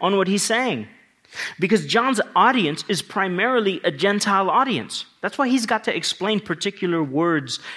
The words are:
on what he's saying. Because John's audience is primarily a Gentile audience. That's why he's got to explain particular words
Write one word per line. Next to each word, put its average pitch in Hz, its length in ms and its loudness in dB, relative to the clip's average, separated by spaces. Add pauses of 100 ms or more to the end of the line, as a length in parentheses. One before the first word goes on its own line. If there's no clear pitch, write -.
on 196 160 2
what 185 100 2
he's 196 160 2
saying. 220 460 -2 (720)
Because 175 260 2
John's 233 340 2 (140)
audience 190 540 4
is 175 120 0
primarily 196 840 0
a 175 80 2
Gentile 196 580 2
audience. 202 540 0 (160)
That's - 180 -4
why 269 80 2
he's 247 200 2
got 220 180 -2
to - 100 0
explain 196 460 -2
particular 175 640 -2
words 143 560 0 (160)